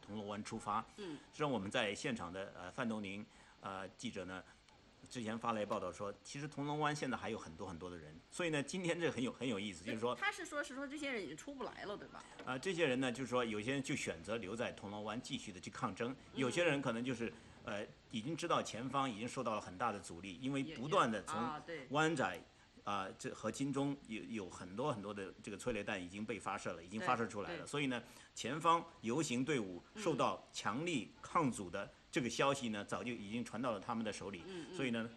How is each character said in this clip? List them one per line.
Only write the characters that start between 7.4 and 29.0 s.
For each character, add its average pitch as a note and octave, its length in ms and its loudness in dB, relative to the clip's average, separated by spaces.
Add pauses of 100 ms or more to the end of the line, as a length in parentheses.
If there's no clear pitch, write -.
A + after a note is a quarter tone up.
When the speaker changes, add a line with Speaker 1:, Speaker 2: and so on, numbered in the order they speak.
Speaker 1:
多 F#2+ 100 -6
很 F2+ 100 -6
多 F2 140 -6
的 F2 60 -8
人， D2+ 180 -12 (160)
所 - 140 -2
以 E3 60 4
呢， D3 120 4
今 F3+ 220 -2
天 E3+ 160 4
这 D3+ 100 4
很 A#2+ 120 0
有， A#2 100 2
很 B2+ 160 -2
有 G#2+ 100 2
意 G#2 140 -2
思， E2+ 120 -10
就 A#2 80 -4
是 A2 60 -2
说 B2 160 4
Speaker 2:
他 G4+ 160 0
是 G4+ 140 -2
说， D4 180 -2
是 C#4+ 120 -8
说 C#4 120 -4
这 C#4+ 120 -6
些 C#4 120 -2
人 A3+ 120 0
已 D#3+ 40 -4
经 D3+ 100 -6
出 C#4+ 180 -8
不 B3+ 100 -6
来 - 200 -6
了， G3+ 120 -4
对 C#3 120 -10
吧？ - 140 -14 (220)
Speaker 1:
啊， B2+ 140 0
这 F#3+ 160 0
些 E3 120 6
人 B2+ 140 6
呢， C3 100 4
就 B2+ 140 -2
是 A2+ 60 -4
说 B2 120 6
有 A2 160 2
些 A2 140 0
人 C#3 100 2
就 C#3+ 140 0
选 E2+ 260 -2
择 G#2 140 -2
留 G#2 180 -2
在 A2+ 180 0
铜 G2 180 -8
锣 G#2 100 -4
湾 G#2+ 200 -2
继 C3 180 -4
续 A2 120 -10
的 F#2 80 -10
去 G#2+ 120 -8
抗 G#2 240 -2
争， A#2 160 -2
Speaker 2:
嗯。 - 60 -6 (180)
Speaker 1:
有 C3 160 2
些 E3 120 6
人 C#3+ 180 6
可 C3 120 2
能 A#2 120 0
就 B2+ 100 0
是， A2+ 180 -2 (320)
呃， G#2+ 220 -4 (240)
已 A2 120 -2
经 D3+ 140 -2
知 E3+ 120 0
道 C#3 140 6
前 A#2 260 -4
方 C3+ 220 4
已 G2 80 -2
经 A#2 100 -2
受 B2 160 -2
到 A2+ 100 2
了 G#2 60 2
很 F2+ 160 -8
大 A#2 160 2
的 G2+ 80 -2
阻 E2+ 200 -8
力， F#2 200 -6
因 C3 120 0
为 C3+ 100 2
不 D3+ 260 -4
断 D#3 220 8
地 G#2 140 2
从 D#3 120 -2
Speaker 2:
也， E3 60 2
也， E3 40 2
啊， D3+ 200 -2
对。 D#3 240 -6
Speaker 1:
湾 D#3 260 6
仔， F#2 240 2 (440)
啊， G2+ 220 0 (120)
这 B2 160 -6
和 A2 180 -2
金 C#3 200 0
钟 C#3 240 2 (120)
有， G#2+ 140 -4
有 G2 280 -4
很 F2+ 240 -10
多 C#3 180 2
很 G#2+ 80 -4
多 G2+ 120 -4
的 F#2+ 200 -6 (100)
这 A2+ 80 -8
个 G2 60 -6
催 B2 160 -2
泪 G#2 120 0
弹 G2+ 180 0
已 F2 60 -6
经 G2+ 160 -6
被 G#2+ 160 -2
发 G2+ 160 -2
射 G2+ 160 -4
了， E2+ 100 -8
已 F2 60 -12
经 G#2+ 120 -4
发 B2 160 4
射 A2+ 100 2
出 G2+ 160 -2
来 E3+ 80 -4
了。 F3 60 -4
Speaker 2:
对， F2 80 -6
对。 - 20 -10
Speaker 1:
所 C#3+ 140 0
以 C#3+ 60 2
呢， A#2+ 160 0 (320)
前 C3+ 260 -2
方 E3 240 6 (180)